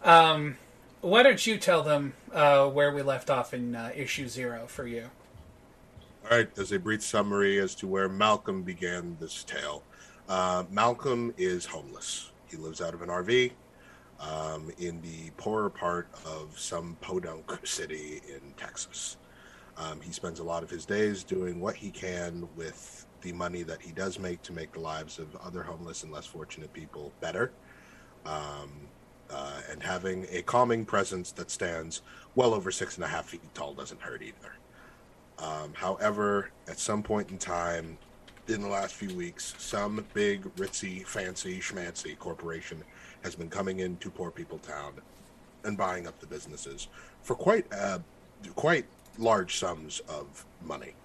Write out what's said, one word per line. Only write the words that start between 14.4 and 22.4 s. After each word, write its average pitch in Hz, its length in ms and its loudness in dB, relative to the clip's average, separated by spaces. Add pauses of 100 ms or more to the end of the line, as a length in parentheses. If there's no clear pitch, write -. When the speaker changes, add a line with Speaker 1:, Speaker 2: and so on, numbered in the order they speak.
Speaker 2:
in 85 240 -6
the 80 340 -12
poorer 107 340 0
part 87 380 -2 (160)
of 78 340 -10
some 85 420 -6
podunk 85 640 -6
city 76 640 -6
in 69 120 -14 (160)
Texas. - 600 -10 (640)
Um, 80 220 -8
he 82 100 -12
spends 82 300 -8
a 82 40 -8
lot 85 200 -2
of 82 60 -12
his 85 160 -8
days 104 360 2
doing 90 380 -2
what 98 160 -2
he 101 140 -8
can 87 680 -6